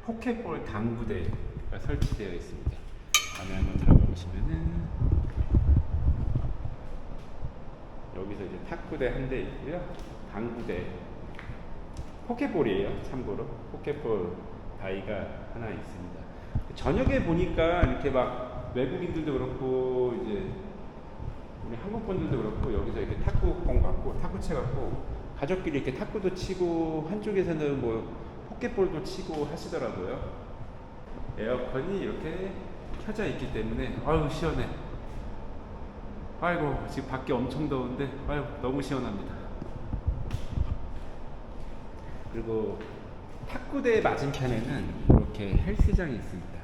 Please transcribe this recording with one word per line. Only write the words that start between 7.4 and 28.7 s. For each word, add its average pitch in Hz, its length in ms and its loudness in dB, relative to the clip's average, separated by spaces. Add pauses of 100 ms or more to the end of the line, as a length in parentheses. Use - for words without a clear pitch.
여기서 101 260 -6
이제 92 160 -6 (100)
탁구대 156 400 -2
한 131 200 -2
대 127 120 0
있고요. 156 400 -4 (520)
당구대, 107 540 -4 (1400)
포켓볼이에요. 131 760 2
참고로 113 420 -4 (260)
포켓볼 104 640 -2 (460)
다이가 98 320 -2 (400)
하나 117 160 -6
있습니다. 87 500 -8 (560)
저녁에 254 480 4
보니까 170 600 4
이렇게 131 260 0
막 - 680 0
외국인들도 156 560 0
그렇고, 127 920 0
이제 101 280 -2 (1160)
우리 120 80 -6
한국 208 320 -4
분들도 - 300 0
그렇고, 107 360 0
여기서 104 260 0
이렇게 101 200 -2
탁구공 - 600 6
갖고, - 400 4
탁구채 - 320 0
갖고 123 500 0 (340)
가족끼리 160 420 0
이렇게 127 140 -2
탁구도 190 400 -2
치고, 165 760 0
한쪽에서는 165 720 2
뭐 113 340 -2 (320)
포켓볼도 185 560 0